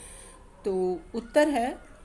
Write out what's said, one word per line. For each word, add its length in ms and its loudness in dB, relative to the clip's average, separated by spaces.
तो 360 0
उत्तर 340 4
है, 280 0